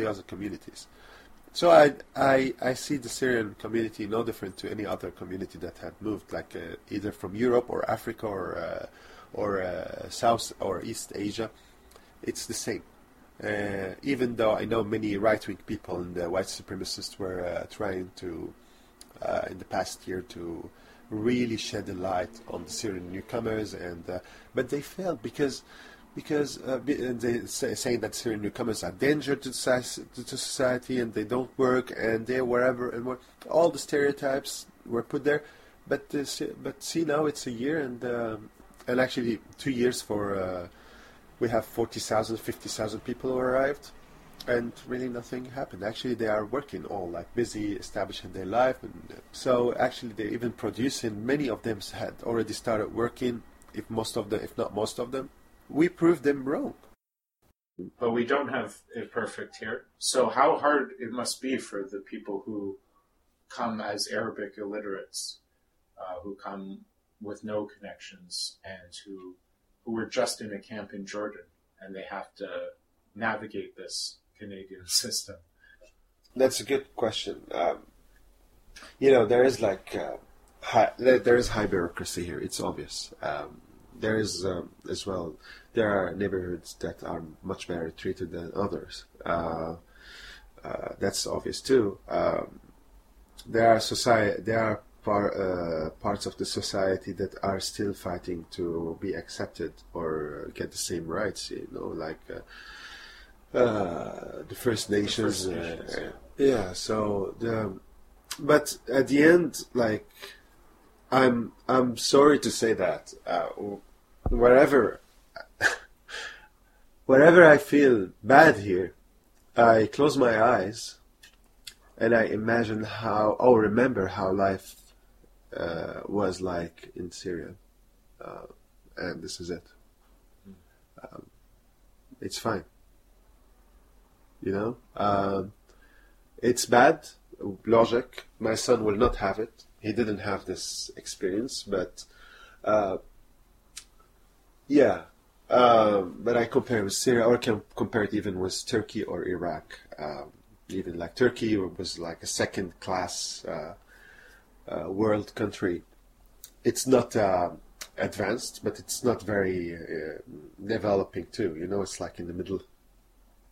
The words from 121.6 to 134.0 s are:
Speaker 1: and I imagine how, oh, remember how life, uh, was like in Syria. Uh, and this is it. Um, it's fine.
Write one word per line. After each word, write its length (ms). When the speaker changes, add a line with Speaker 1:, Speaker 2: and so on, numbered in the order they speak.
Speaker 1:
and 180
I 100
imagine 580
how, 560
oh, 160
remember 520
how 240
life, 460
uh, 500
was 320
like 560
in 160
Syria. 440
Uh, 220
and 260
this 200
is 80
it. 140
Um, 220
it's 180
fine. 240